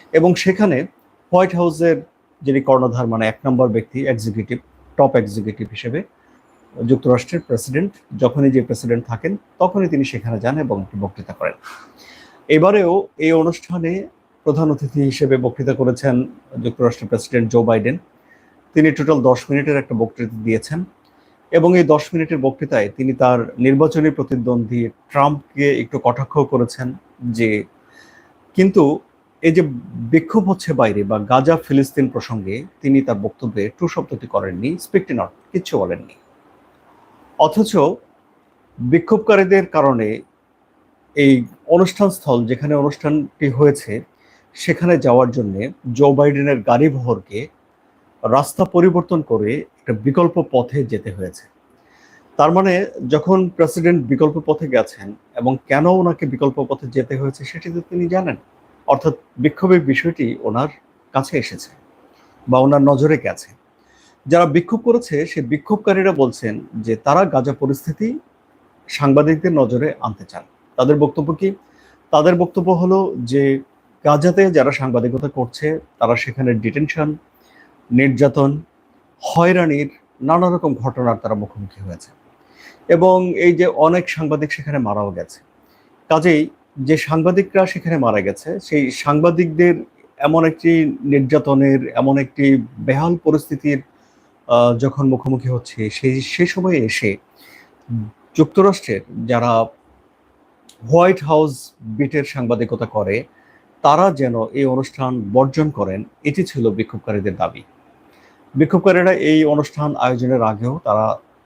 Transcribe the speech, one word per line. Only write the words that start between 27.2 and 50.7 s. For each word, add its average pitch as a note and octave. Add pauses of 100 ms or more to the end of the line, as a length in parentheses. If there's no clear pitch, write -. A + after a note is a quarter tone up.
যে, A2 (920)
কিন্তু F#3 (420)
এই D#3+
যে F3 (320)
বিক্ষোভ D#3+
হচ্ছে F3+
বাইরে G#2+
বা G#2+
গাজা C3+
ফিলিস্তিন C#3
প্রসঙ্গে, A2+ (160)
তিনি C3+
তার B2
বক্তব্যে G#2
টু E3+
শব্দটি C#3+
করেননি, G2+
speak -
not, A2+ (260)
কিচ্ছু F3+
বলেননি। F2+ (1200)
অথচ G#3 (1040)
বিক্ষোভকারীদের F#3+
কারণে A#2+ (920)
এই C#3 (220)
অনুষ্ঠান F#3
স্থল, B2
যেখানে C3+
অনুষ্ঠানটি C#3+
হয়েছে, C3+ (500)
সেখানে E3+
যাওয়ার B2
জন্যে G#2+ (200)
জো C#3
বাইডেনের C#3+
গাড়ি B2
বহরকে A#2+ (760)
রাস্তা C3
পরিবর্তন F3
করে A2
একটা -
বিকল্প C#3
পথে C3